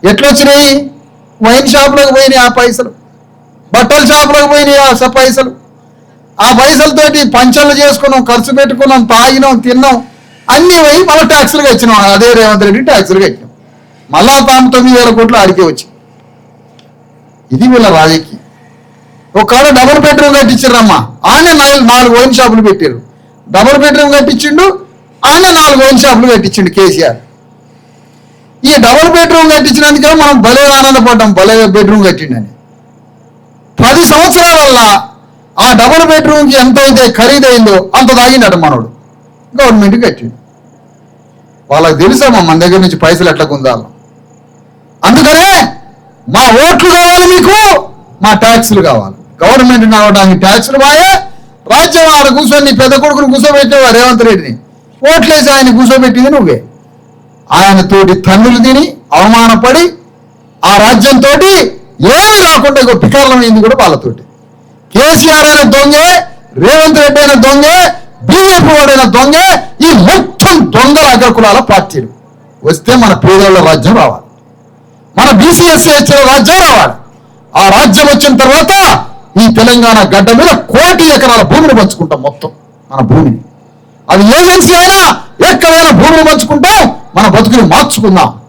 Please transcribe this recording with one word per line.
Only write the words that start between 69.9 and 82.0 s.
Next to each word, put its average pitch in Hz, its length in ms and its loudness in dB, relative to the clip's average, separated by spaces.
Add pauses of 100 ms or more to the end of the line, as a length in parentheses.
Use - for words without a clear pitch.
మొత్తం 370 480 0 (200)
దొంగల 285 400 0
అగ్రకులాల 226 440 0 (100)
పార్టీలు. 156 400 -4 (600)
వస్తే - 220 -4 (120)
మన 202 100 0 (120)
పేదోళ్ళ 190 340 2 (100)
రాజ్యం 156 320 0
రావాలి, 113 240 -4 (920)
మన 269 100 0 (100)
బీసీ, 330 240 2 (100)
ఎస్సీ, 339 240 -2
ఎస్టీల 285 240 0 (100)
రాజ్యం 302 340 0
రావాలి. 262 300 0 (640)
ఆ - 20 2 (140)
రాజ్యం 285 340 0
వచ్చిన 285 220 0 (100)
తర్వాత 285 300 0 (680)
ఈ 226 40 2 (120)
తెలంగాణ 233 420 2 (140)
గడ్డ 196 160 0 (100)
మీద 339 120 2 (220)
కోటి 339 320 0 (100)
ఎకరాల 233 360 0
భూమిని 294 280 2
పంచుకుంటాం 165 480 -4